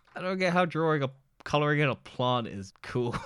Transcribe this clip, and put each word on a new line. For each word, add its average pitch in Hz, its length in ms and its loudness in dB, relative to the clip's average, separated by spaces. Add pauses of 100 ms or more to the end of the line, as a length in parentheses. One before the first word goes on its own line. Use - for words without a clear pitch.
(160)
I 175 60 -10
don't 185 180 -2
get 180 140 2
how 180 120 4
drawing 156 380 2
a, 135 80 -2 (320)
coloring 147 380 2
in 143 80 4
a 113 60 -2
plant 123 520 -2
is 95 340 -12
cool. 120 340 -2 (100)